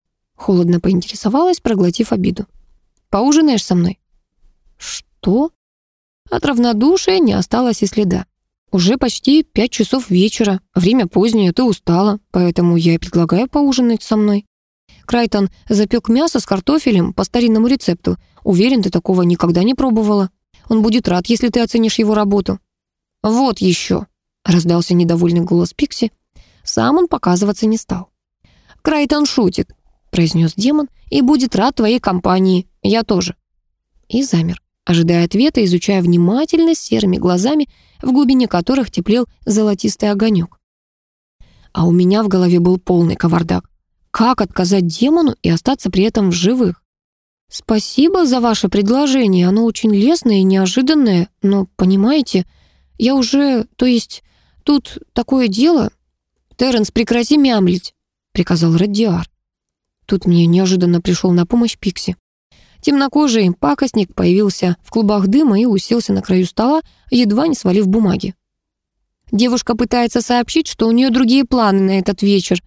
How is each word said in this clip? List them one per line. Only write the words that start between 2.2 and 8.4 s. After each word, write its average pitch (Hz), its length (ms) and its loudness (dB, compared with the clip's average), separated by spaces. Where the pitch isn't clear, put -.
«Поужинаешь 277 540 2
со 180 120 -2
мной?» 180 240 -2
«Что?» - 760 -4
От - 160 -4
равнодушия 277 760 2
не 233 140 2
осталось 220 500 -2
и - 20 2
следа. 185 400 -2